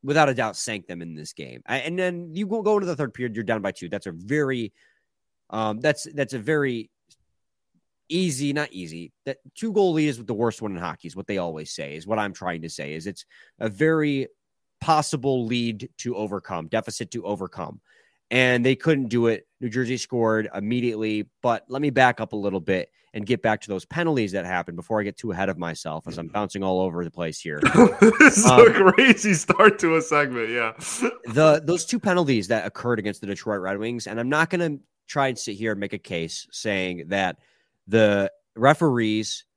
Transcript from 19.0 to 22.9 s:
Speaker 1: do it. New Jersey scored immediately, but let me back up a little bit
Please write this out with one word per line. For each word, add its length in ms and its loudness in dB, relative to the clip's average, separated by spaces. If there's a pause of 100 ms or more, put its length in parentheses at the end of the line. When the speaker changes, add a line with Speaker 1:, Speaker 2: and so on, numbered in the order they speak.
Speaker 1:
do 200 2
it. 200 -2 (120)
New 100 -6
Jersey 280 -2
scored 580 0
immediately, 720 -2 (140)
but 260 -2
let 140 -6
me 80 0
back 320 4
up 120 -6
a 20 -6
little 240 -2
bit 300 -2 (240)